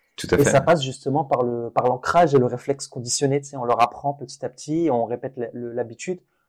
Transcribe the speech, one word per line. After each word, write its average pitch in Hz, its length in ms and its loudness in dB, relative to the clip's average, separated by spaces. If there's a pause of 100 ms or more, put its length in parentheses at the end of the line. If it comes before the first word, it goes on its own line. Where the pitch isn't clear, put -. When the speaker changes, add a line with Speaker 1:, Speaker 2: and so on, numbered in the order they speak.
(180)
Speaker 1:
Tout - 120 -10
à - 40 2
Speaker 2:
Et 139 100 6
Speaker 1:
fait. - 60 2
Speaker 2:
ça - 100 6
passe 160 220 4
justement 135 420 -2
par 135 180 0
le, 117 280 -2
par 123 160 0
l'ancrage 151 480 4
et 139 40 8
le 123 60 4
réflexe 123 420 -4
conditionné. 135 540 -2
Tu 139 80 -12
sais, 139 80 -14
on 127 80 -8
leur 117 160 2
apprend 120 320 0
petit 131 320 -14
à 120 60 -6
petit, 160 420 -2
on 117 140 0
répète 123 320 -6
la, 120 160 -6
le, 120 180 -10
l'habitude, 120 480 -8 (280)